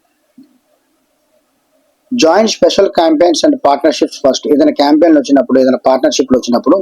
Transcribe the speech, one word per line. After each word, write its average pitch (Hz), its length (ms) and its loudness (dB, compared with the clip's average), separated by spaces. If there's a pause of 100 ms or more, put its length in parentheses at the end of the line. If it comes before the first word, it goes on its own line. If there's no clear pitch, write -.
(2000)
join 202 320 2 (100)
special - 320 0 (120)
campaigns 165 480 0
and 147 80 2 (120)
partnerships 139 580 -2
first. 131 180 0 (100)
ఏదైనా 147 280 0
క్యాంపెయిన్లు 151 400 2
వచ్చినప్పుడు, 131 420 0
ఏదైనా 127 240 0
పార్ట్నర్‌షిప్‌లు 131 540 0
వచ్చినప్పుడు 240 420 -2